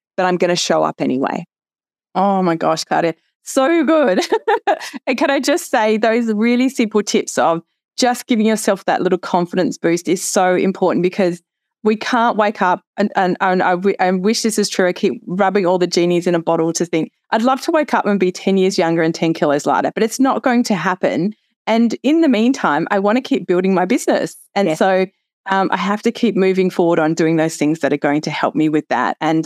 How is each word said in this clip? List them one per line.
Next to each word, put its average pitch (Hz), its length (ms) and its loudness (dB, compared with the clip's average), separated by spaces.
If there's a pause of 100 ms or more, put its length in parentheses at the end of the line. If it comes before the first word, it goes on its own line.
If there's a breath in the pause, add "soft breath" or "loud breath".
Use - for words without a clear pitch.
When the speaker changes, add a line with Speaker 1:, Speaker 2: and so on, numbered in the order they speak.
(160)
Speaker 1:
but 185 100 -2
I'm 180 120 0
gonna 175 180 0
show 160 280 0
up 160 180 -4
anyway." 135 420 -4 (720)
Speaker 2:
Oh 190 260 0
my 170 140 0
gosh, 160 300 -2
Claudia. 160 300 -2 (280)
So 302 400 0
good. 254 360 2 (120)
<laughs> 453 60 0 (680 loud breath)
And 269 100 -2
can 320 140 0
I 277 80 0
just 277 320 -2
say, 220 260 2
those 226 360 0
really 240 360 2
simple 214 320 -2
tips - 360 -2
of 165 240 2 (360)
just 247 300 0
giving 220 180 2
yourself 214 400 0
that 170 160 0
little 180 160 0
confidence 180 600 -2
boost 170 320 -2
is 180 120 0
so 185 340 2
important, 180 460 0
because 175 400 -2 (420)
we 214 120 2
can't 233 420 0
wake 208 240 0
up 180 200 0 (160)
and, 208 180 0
and, 185 240 0
and 185 240 0
I 180 80 2
w-, 185 280 0
I 185 120 2
wish 190 300 0
this 220 180 -2
is 202 80 0
true. 185 200 0
I 180 60 0
keep - 320 -2
rubbing 190 400 0
all 180 120 2
the 175 100 0
genies 175 400 0
in 175 80 2
a 165 60 0
bottle 165 320 0
to 170 120 -2
think, 160 260 -4 (200)
"I'd 226 100 0
love 254 200 0
to 339 100 -6
wake 302 220 0
up 226 120 0
and 202 140 0
be 185 120 0
ten 196 260 0
years 185 200 2
younger 165 240 0
and 160 140 0
ten 165 180 0
kilos 147 320 0
lighter," 135 280 0
but 190 100 -2
it's 226 160 -2
not 262 240 0
going 247 220 2
to 208 100 0
happen. 175 580 -2 (320)
And 226 380 0
in 302 180 2
the 320 80 4
meantime, 208 600 2
I 202 80 0
wanna 208 220 2
keep - 260 -4
building 185 260 2
my 180 120 2
business. 233 500 0 (200)
And 202 120 0
Speaker 1:
Yes. 156 120 -2
Speaker 2:
so, 190 260 2 (440)
um, 190 220 0
I - 60 -2
have 196 260 -2
to 240 80 0
keep 226 240 0
moving 190 340 2
forward 170 300 2
on 156 140 2
doing 165 240 0
those 160 180 0
things 151 240 -2
that 135 140 -2
are 147 40 0
going 147 240 -2
to 160 100 -6
help 143 240 -4
me 156 120 2
with 151 220 -2
that. 120 320 -2
And 160 240 0